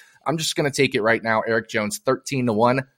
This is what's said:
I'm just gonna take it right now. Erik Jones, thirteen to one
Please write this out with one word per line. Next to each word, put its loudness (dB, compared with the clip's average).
I'm -2
just -4
gonna 0
take 0
it 2
right 2
now. 0
Erik -2
Jones, -4
thirteen -2
to 0
one 2